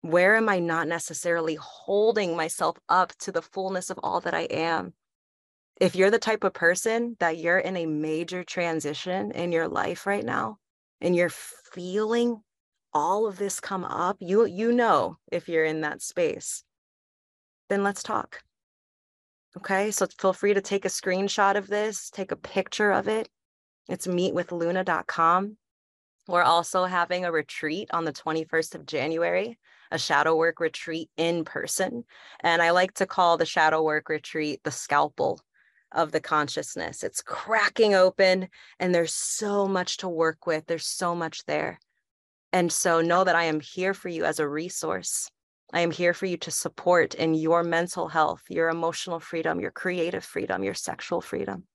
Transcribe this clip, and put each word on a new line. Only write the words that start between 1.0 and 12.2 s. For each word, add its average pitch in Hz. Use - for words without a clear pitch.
holding 202
myself 170
up 180
to -
the 165
fullness 190
of 185
all 180
that 170
I 165
am? 165
If 180
you're 185
the 220
type 214
of 190
person 226
that 165
you're 170
in 185
a 170
major 160
transition 170
in 175
your 165
life -
right 202
now, 220
and 175
you're 175
feeling 214